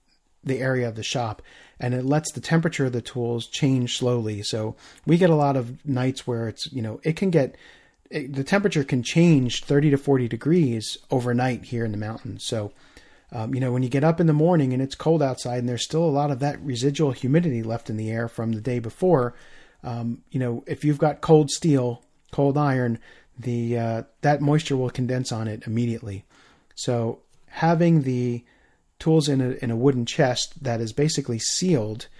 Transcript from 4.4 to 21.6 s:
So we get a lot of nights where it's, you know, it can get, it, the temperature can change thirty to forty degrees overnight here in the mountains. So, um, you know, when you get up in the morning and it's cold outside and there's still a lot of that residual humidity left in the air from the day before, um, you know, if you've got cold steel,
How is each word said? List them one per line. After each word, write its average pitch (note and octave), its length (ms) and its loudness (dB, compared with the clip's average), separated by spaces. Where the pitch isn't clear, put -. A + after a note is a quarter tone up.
So A2 340 -6
we D#3+ 120 6
get F3+ 120 6
a D#3+ 60 6
lot C#3+ 200 4
of B2+ 300 -4
nights C3 400 -2
where A#2 220 -2
it's, - 260 -10
you C3 80 -4
know, A2 220 -6
it D#3+ 120 0
can G3 140 0
get, D3 260 2
it, C#3+ 240 -8
the C3+ 100 -4
temperature G3 400 2
can B2+ 200 0
change D3+ 600 4
thirty C#3+ 280 4
to C#3 60 4
forty C3+ 300 2
degrees A#2+ 720 0
overnight B2 540 0
here A#2 200 -4
in A2 60 -4
the G#2 60 -6
mountains. G#2+ 460 -8
So, G#2 280 -6
um, A2+ 220 -6
you B2+ 80 -2
know, B2+ 100 0
when B2+ 120 0
you B2+ 60 -2
get C3+ 140 0
up E3 160 2
in E3+ 80 4
the D#3+ 60 6
morning D3+ 400 4
and B2+ 80 0
it's C3+ 140 -4
cold D#3+ 260 2
outside B2+ 380 -2
and B2 100 -2
there's A#2+ 140 -4
still D#3+ 220 -2
a E3 40 4
lot C#3+ 220 0
of B2+ 80 -4
that C#3+ 220 -4
residual C#3 500 0
humidity C3 500 0
left A2+ 280 -6
in A2 80 -4
the A2 120 -4
air A2+ 180 -4
from A2+ 260 -4
the G#2+ 80 -4
day B2 180 -2
before, B2 560 2
um, A#2 480 -6
you C3+ 80 -2
know, A#2+ 260 -4
if - 180 -8
you've D3 140 2
got D3 240 0
cold D#3 300 6
steel, B2+ 520 0